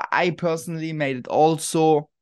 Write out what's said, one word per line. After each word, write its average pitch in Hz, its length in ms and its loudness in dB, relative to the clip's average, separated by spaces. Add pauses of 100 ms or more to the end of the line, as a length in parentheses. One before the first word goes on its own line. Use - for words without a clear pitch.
(100)
I 175 200 0
personally 165 640 -4
made 139 260 -4
it 120 100 -12
also 156 800 2 (140)